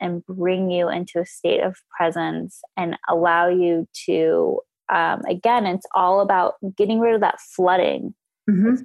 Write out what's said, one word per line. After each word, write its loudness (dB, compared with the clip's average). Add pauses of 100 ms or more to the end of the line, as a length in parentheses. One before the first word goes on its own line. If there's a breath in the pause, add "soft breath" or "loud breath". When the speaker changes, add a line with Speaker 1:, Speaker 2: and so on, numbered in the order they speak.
Speaker 1:
and -6
bring -2
you 0
into -4
a -4
state -2
of -2 (180)
presence -4 (140)
and -6 (100)
allow 2
you 0 (200)
to, 2 (320)
um, 0
again, 0
it's -4
all 2
about 2 (200)
getting 0
rid 4
of 0
that 2
flooding 0 (340)
Speaker 2:
Mm-hmm. 4
Speaker 1:
that's 0